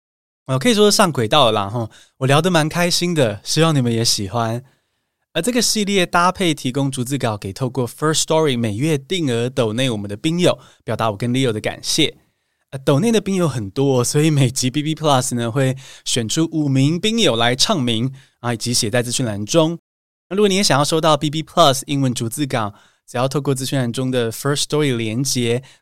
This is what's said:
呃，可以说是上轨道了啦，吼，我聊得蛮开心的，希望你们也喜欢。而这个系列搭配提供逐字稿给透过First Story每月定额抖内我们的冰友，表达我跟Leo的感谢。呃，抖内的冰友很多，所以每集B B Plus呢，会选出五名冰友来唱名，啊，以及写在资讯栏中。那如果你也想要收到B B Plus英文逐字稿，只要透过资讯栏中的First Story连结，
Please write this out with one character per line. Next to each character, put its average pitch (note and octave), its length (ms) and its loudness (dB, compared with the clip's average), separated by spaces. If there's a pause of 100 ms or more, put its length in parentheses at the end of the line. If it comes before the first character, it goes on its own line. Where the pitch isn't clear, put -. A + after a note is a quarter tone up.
(480)
呃， C3 120 0
可 A#3+ 100 2
以 A#3+ 40 6
说 G#3 180 6
是 G3+ 60 2
上 G3 120 4
轨 C3 160 0
道 C#3+ 200 4
了 A2 80 4
啦， G2+ 160 -2
吼， A2+ 200 -6 (280)
我 C3 100 -2
聊 C#3+ 140 4
得 F3+ 100 2
蛮 D#3 160 4
开 F3 240 -2
心 F3 240 -2
的， A2 300 0
希 - 160 0
望 D#3+ 120 4
你 C#3 80 2
们 A#2+ 80 0
也 A#2 140 0
喜 G#2+ 240 -2
欢。 A#2 340 -4 (680)
而 E3 100 -4
这 A3+ 80 -4
个 A#3+ 120 0
系 G#3 240 0
列 F#3+ 200 0
搭 F3 240 2
配 F3+ 240 0
提 C3 200 -6
供 C#3 180 -2
逐 B2+ 140 -4
字 C3+ 120 -4
稿 A2+ 200 -2
给 G2 160 -8
透 B2+ 160 -4
过 B2+ 180 -4
First D3+ 360 -2
Story D#3 360 0
每 A2 160 -2
月 D3 220 0
定 D3 340 -2
额 A#2+ 180 -2
抖 A#2 220 0
内 B2+ 180 -2
我 A2+ 60 -4
们 G2+ 140 -6
的 G2+ 80 -10
冰 E3+ 240 -2
友， D3+ 180 4 (240)
表 A2 140 -6
达 A2+ 120 0
我 G2+ 60 -4
跟 A#2+ 160 -4
Leo B2+ 220 0
的 G#2+ 80 -8
感 - 200 -6
谢。 - 360 -2 (540)
呃， C#3 140 -10
抖 C#3 140 4
内 A#3 120 2
的 A3 80 4
冰 G3 140 -2
友 F3 160 0
很 A2 220 -6
多， C3+ 320 2
所 D3 180 0
以 D#3+ 80 4
每 C#3+ 180 4
集 B2+ 220 -2
B C#3+ 140 -2
B D#3 100 -4
Plus C#3+ 400 0
呢， A#2 180 -2
会 C3 240 0 (300)
选 A2+ 240 -2
出 D#3+ 220 0
五 D3+ 180 0
名 C#3 320 2
冰 A3 160 0
友 D#3+ 180 4
来 A#2 200 2
唱 B2 260 0
名， A#2+ 320 -2 (280)
啊， A#2+ 120 -2
以 A#2 40 -4
及 A#2+ 180 -4
写 A2 160 -2
在 B2 100 2
资 A#2+ 100 -4
讯 B2+ 140 -2
栏 G#2 180 -4
中。 D#3+ 360 2 (500)
那 F3+ 60 -8
如 G#3 80 2
果 G#3 40 4
你 F#3+ 80 0
也 G3 60 2
想 D3+ 160 2
要 D3 80 2
收 D#3+ 160 0
到 D#3 160 4
B D3+ 140 -2
B D#3 100 -4
Plus D3 460 4
英 C#3+ 120 -2
文 C3 140 0
逐 A2+ 160 -4
字 D3 160 -4
稿， A2+ 260 -4 (360)
只 - 100 -8
要 B2+ 100 0
透 D3 140 -2
过 C#3 140 0
资 C3 100 -6
讯 C#3 140 -2
栏 A#2+ 120 -2
中 C3 200 -4
的 A#2+ 200 0
First C#3 340 -2
Story D3 300 0
连 A#2 280 -2
结， B2 400 -2 (180)